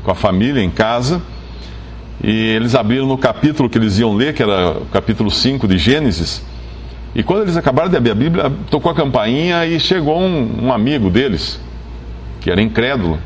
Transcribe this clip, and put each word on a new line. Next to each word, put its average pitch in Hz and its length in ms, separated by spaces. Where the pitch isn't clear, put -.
com 95 80
a 90 40
família 107 480
em 90 60
casa, 123 520
e 104 80
eles 110 440
abriram 123 320
no 131 100
capítulo 135 520
que - 80
eles 107 220
iam 113 160
ler, 135 180
que - 80
era 92 360
o - 80
capítulo 104 460
cinco 131 360
de 95 100
Gênesis, 104 680
e 113 60
quando 190 220
eles 175 140
acabaram 156 320
de 175 80
abrir 117 140
a 104 40
Bíblia, 147 360
tocou 156 220
a 165 40
campainha 147 680
e 165 140
chegou 160 400
um, 156 460
um 131 80
amigo 117 360
deles, 101 500
que - 80
era 90 120
incrédulo. 113 640